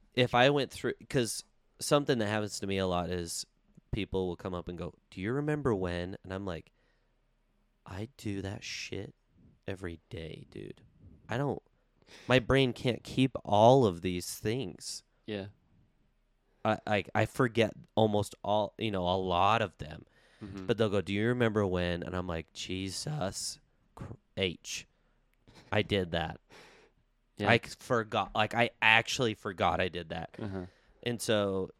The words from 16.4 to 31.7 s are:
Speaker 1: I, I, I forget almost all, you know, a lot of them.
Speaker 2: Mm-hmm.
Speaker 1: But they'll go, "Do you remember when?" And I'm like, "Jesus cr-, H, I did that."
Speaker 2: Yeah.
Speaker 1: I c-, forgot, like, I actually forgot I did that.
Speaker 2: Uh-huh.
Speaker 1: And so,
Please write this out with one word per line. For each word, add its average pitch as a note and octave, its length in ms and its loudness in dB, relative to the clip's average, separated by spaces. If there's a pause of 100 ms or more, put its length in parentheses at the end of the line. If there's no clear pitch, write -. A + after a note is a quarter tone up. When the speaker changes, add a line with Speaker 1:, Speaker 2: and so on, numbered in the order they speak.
Speaker 1:
I, A2 120 4 (100)
I, G#2 160 2 (100)
I G#2+ 120 2
forget A2+ 480 2 (220)
almost G#2 480 2
all, G#2 340 0
you A2 140 -4
know, F#2 160 -2
a F#2 100 4
lot F#2+ 440 4
of G2 180 -4
them. - 260 -12 (380)
Speaker 2:
Mm-hmm. G2 220 -10
Speaker 1:
But G2+ 120 2
they'll A2 120 2
go, G2 120 2
"Do F2+ 120 -4
you G#2+ 140 2
remember A2+ 380 2
when?" F2 380 0
And F2+ 120 -6
I'm F2+ 120 -4
like, E2 260 -6
"Jesus - 1080 -6 (360)
cr-, - 180 -14 (240)
H, - 500 -4 (840)
I G#2+ 100 2
did F#2 300 -2
that." D#2+ 280 -4 (1000)
Speaker 2:
Yeah. G#2 120 2
Speaker 1:
I A#2 80 6
c-, - 220 -6
forgot, A2 560 -2
like, G#2+ 180 0
I A#2+ 160 4 (120)
actually A2+ 520 4
forgot F2+ 480 0
I F#2 80 0
did E2 200 -8
that. E2+ 200 -8 (100)
Speaker 2:
Uh-huh. F#2+ 260 -8 (360)
Speaker 1:
And A#2+ 200 -4
so, G2 580 0